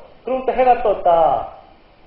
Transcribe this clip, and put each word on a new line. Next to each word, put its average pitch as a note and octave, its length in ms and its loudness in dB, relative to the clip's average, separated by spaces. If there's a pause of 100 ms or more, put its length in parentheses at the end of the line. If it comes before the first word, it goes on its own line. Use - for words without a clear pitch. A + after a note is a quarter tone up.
(240)
그럼 B3+ 220 -6
또 A3+ 80 -2
해가 B3 300 2
떴다. E3 720 0 (520)